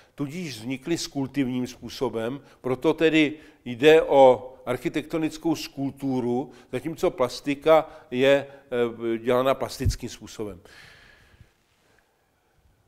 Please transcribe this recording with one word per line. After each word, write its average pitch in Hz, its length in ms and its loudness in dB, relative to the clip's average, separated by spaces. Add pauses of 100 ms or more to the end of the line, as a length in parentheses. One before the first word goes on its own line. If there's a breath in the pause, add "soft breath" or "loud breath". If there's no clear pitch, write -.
(160 soft breath)
tudíž 147 440 -10
vznikly 131 380 -6
skulptivním 127 720 -4
způsobem, 117 720 -6 (200 soft breath)
proto 127 320 0
tedy 156 400 2 (320 loud breath)
jde 147 360 6
o 135 520 6 (120)
architektonickou 156 880 -4
skulpturu, 131 960 -4 (200 loud breath)
zatímco 156 400 -4
plastika 143 800 2 (220 loud breath)
je, 135 360 4
eh, 117 720 -4
dělaná 123 360 0
plastickým 123 560 -6
způsobem. 101 520 -14 (2250 soft breath)